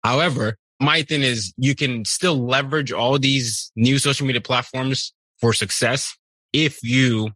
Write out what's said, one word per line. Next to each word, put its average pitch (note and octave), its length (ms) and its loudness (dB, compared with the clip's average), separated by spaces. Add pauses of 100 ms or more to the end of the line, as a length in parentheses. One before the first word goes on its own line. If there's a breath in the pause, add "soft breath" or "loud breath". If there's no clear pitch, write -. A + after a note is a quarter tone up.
However, A#2+ 540 0 (240)
my D3+ 220 2
thing D3 180 -2
is A#2 380 -2
you C3+ 160 2
can B2 320 -4
still C#3+ 400 0
leverage C#3 460 0
all A#2+ 260 2
these C3 580 0
new B2+ 220 4
social C#3 280 0
media B2 140 0
platforms C3 720 -4 (260)
for A#2 140 2
success - 640 -2 (380)
if D3 280 0
you A#2 540 2